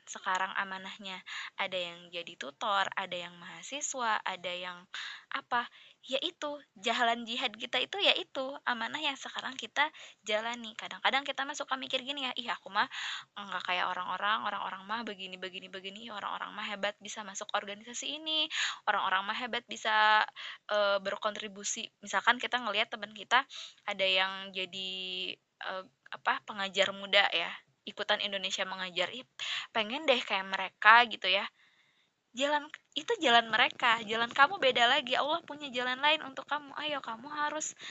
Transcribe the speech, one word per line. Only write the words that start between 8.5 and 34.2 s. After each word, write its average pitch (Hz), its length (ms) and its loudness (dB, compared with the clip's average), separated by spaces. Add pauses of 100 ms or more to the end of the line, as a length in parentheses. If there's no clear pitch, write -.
amanah 240 320 -2
yang 277 160 -2
sekarang 247 400 -8
kita 277 320 0 (320)
jalani. 226 560 -4
Kadang-kadang 208 480 0
kita 277 160 -4
mah 285 160 -4
suka 285 160 -4
mikir 262 320 -4
gini 269 240 -4
ya, - 80 -6
"Ih, 240 160 -8
aku - 160 -12
mah 208 160 2 (480)
enggak 196 320 -8
kayak 180 240 2
orang-orang, 185 560 -2
orang-orang 196 400 -4
mah 220 160 -4
begini, 190 400 -10
begini, 185 320 -10
begini, 196 320 -12
ih, 233 80 -12
orang-orang 185 400 -6
mah 214 160 -8
hebat 202 320 -2
bisa 208 240 -10
masuk 196 320 -10
organisasi 233 640 -8
ini, 311 240 0 (400)
orang-orang 196 400 2
mah 220 120 -2
hebat 240 280 -4
bisa, 214 560 6 (480)
eee, 202 320 4
berkontribusi." 202 880 -4 (160)
Misalkan 220 320 4
kita 240 240 0
ngelihat 214 320 0
teman 214 160 -8
kita 220 320 4 (480)
ada 190 160 2
yang 190 480 2
jadi, 185 400 -6 (440)
eee, - 460 -10 (300)
apa, 247 320 -2
pengajar 196 480 0
muda 196 400 4
ya, 170 160 0 (400)
ikutan 208 320 0
Indonesia 196 480 -2
Mengajar, 180 400 -2
"Ih, 247 160 -12 (480)
pengen 233 320 -2
deh 247 160 6
kayak 190 240 -2
mereka," 190 640 8
gitu 208 160 -6
ya. 190 240 2 (840)
Jalan, 285 320 2 (320)
itu 311 240 0
jalan 233 240 8
mereka, 233 640 4
jalan 226 240 0